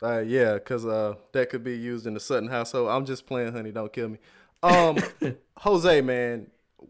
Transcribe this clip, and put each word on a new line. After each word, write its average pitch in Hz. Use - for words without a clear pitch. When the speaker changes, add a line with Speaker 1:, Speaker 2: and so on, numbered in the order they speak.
Speaker 1:
Uh, 117
yeah, 113
'cause, 113
uh, 107
that 127
could 123
be 123
used 117
in 110
the 104
Sutton 117
household. 120
I'm 131
just 131
playing, 120
honey. 110
Don't 107
kill 117
me. 107
Um, 170
Speaker 2:
<laughs> 123
Speaker 1:
Jose, 175
man, 123